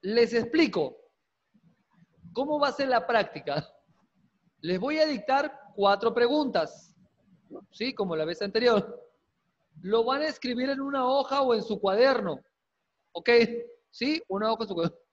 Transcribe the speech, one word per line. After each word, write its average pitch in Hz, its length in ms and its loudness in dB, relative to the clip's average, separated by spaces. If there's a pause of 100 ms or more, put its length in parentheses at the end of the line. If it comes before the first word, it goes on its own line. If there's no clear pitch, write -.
Les 226 300 2
explico 226 640 0 (1400)
cómo 294 260 -2
va 285 80 2
a 254 40 -2
ser 277 160 -2
la 247 180 2
práctica. 151 600 -2 (920)
Les 180 180 -2
voy 285 200 -2
a 311 80 6
dictar 277 520 -2 (160)
cuatro 202 380 2
preguntas, 240 840 0 (760)
¿sí? 254 240 -6
Como 190 200 -4
la 156 120 -2
vez 170 160 -6
anterior. 220 580 0 (800)
Lo 214 240 0
van 269 160 -2
a 302 60 -2
escribir 254 420 -4
en 269 140 -4
una 277 240 -4
hoja 269 340 0
o 254 140 2
en 214 80 -2
su 202 180 -6
cuaderno, 202 580 2 (760)
¿ok? 170 180 -2 (600)
¿Sí? 285 380 -4
Una 214 240 -2
hoja 226 120 -4
en 208 40 -12
su 190 60 -8
cuaderno. 165 240 -2 (140)